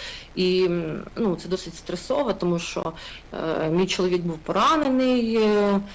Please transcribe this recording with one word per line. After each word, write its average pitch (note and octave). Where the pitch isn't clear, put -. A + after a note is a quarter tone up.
І, F#3
м, E3+
ну, G#3
це -
досить F3
стресово, F#3+
тому F3
що, E3
е, D#3+
мій F3+
чоловік F3+
був E3
поранений, B3+
е, G#3